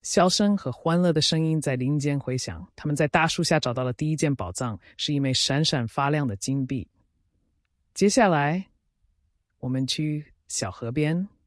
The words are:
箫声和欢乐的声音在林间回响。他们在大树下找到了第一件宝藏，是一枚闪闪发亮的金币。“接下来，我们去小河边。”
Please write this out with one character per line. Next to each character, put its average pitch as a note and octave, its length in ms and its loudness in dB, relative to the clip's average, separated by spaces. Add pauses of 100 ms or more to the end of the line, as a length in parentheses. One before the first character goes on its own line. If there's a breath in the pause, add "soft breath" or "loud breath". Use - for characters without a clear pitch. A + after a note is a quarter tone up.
箫 F#3 240 4
声 G3+ 300 2
和 C3+ 120 -4
欢 E3+ 320 0
乐 F3 120 2
的 D3+ 80 2
声 D#3+ 200 2
音 D#3+ 200 0
在 C3+ 160 -2
林 C3+ 200 0
间 C#3+ 220 -2
回 C3 180 -6
响。 - 380 -8
他 - 100 -14
们 D3 80 0
在 D3 140 2
大 E3 180 2
树 - 160 -2
下 D#3+ 160 2
找 B2+ 160 -2
到 B2+ 80 -4
了 B2+ 120 -2
第 D#3 180 -2
一 D#3+ 40 0
件 D3 200 0
宝 G2 160 -8
藏， A2+ 260 -6 (200 soft breath)
是 - 160 -4
一 C#3+ 80 0
枚 C3+ 120 0
闪 C#3 300 0
闪 B2+ 240 0
发 C#3 220 0
亮 D3 180 0
的 G2+ 80 -4
金 C3+ 320 -4
币。 C3 180 -4 (1080)
“接 G3+ 140 4
下 G#3+ 180 6
来， D#3+ 400 2 (920)
我 B2+ 100 -6
们 C3 180 -2
去 D3+ 460 -4 (160)
小 - 200 -6
河 A#2 220 -8
边。” D#3 380 -2 (180)